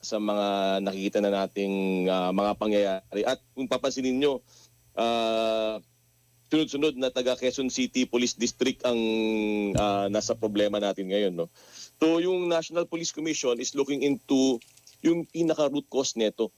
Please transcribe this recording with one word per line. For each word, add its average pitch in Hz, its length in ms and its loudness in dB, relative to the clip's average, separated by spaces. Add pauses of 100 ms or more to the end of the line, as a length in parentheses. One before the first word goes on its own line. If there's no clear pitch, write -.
sa - 160 -6
mga 101 640 0
nakikita 98 400 -2
na 101 80 2
nating, 95 800 0
ah, 92 240 0
mga 101 240 0
pangyayari. 101 720 0
At 131 80 -2 (160)
kung 131 160 -6
papansinin 131 480 -2
nyo, 139 240 2 (560)
ah, 113 800 0 (720)
sunod-sunod 147 480 0
na 127 160 -2
taga 127 240 0
Quezon 131 320 -2
City 127 400 0
Police 120 240 0
District - 480 -2
ang, 120 160 2 (800)
ah, 101 320 0
nasa 107 240 -2
problema 104 480 0
natin 98 320 -2
ngayon, 98 240 0
no? 85 80 -2 (560)
So, 160 160 4
yung 180 320 0
National 165 400 -2
Police 165 240 -6
Commission 143 480 -2
is 135 160 -6
looking 139 240 -2
into 135 560 2 (480)
yung 170 240 2
pinaka-root 156 640 0
cause 131 240 -2
neto. 110 400 0